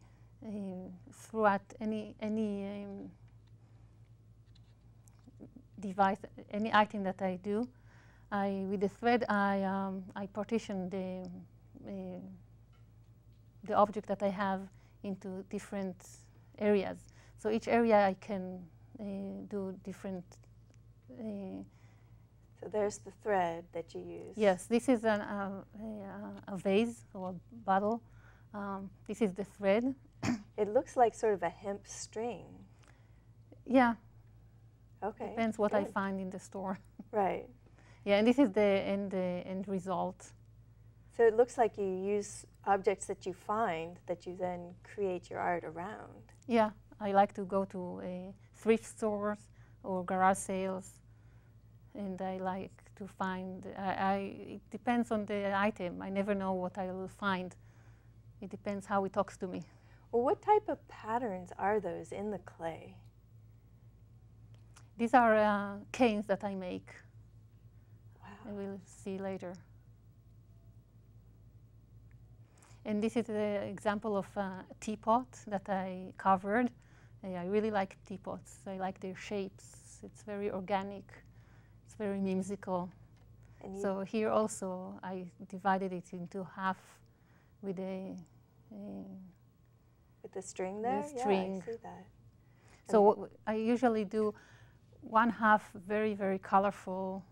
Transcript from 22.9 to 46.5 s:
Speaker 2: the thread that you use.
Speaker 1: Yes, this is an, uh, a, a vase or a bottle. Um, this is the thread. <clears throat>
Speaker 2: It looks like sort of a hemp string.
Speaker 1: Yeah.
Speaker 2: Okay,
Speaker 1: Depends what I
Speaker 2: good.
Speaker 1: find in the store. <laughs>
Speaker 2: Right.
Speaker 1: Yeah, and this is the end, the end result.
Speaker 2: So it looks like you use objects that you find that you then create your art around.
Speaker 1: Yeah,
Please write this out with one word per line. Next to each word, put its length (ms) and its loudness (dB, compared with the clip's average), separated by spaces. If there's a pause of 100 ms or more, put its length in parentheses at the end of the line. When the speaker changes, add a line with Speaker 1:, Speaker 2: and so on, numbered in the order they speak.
Speaker 2:
the 120 -18 (100)
thread 520 0
that 200 -8
you 80 -8
use. 360 -10
Speaker 1:
Yes, 300 4
this 200 2
is 160 6
an, 180 2
uh, 420 -6 (840)
a, 60 -6
a 40 -4
vase 460 2 (100)
or 180 -8
a 20 -8 (320)
bottle. 360 2 (520)
Um, 360 -8 (180)
this 140 -6
is 120 2
the 100 -6
thread. 500 2 (300)
<clears throat> 340 -2
Speaker 2:
It 160 2
looks 220 2
like 200 6
sort 180 4
of 100 0
a 60 0
hemp 380 -8
string. 580 -8 (1200)
Speaker 1:
Yeah. 300 6 (1080)
Speaker 2:
Okay, 260 -6
Speaker 1:
Depends 280 -2
what 160 2
I 100 4
Speaker 2:
good. 100 -6
Speaker 1:
find 260 -2
in 100 -6
the 100 -8
store. 400 -6 (160)
<laughs> 160 -18
Speaker 2:
Right. 360 2 (580)
Speaker 1:
Yeah, 140 6
and 80 6
this 120 8
is 120 8
the 100 4 (240)
end, 260 -2
the 340 -2
end 220 -6
result. 640 -4 (840)
Speaker 2:
So 60 6
it 120 8
looks 220 6
like 200 4
you 80 0
use 600 -2 (200)
objects 420 2
that 180 -8
you 80 -4
find 720 -2
that 200 -6
you 120 -8
then 460 -6
create 460 -4
your 100 -6
art 240 2
around. 680 -12 (160)
Speaker 1:
Yeah, 240 4 (280)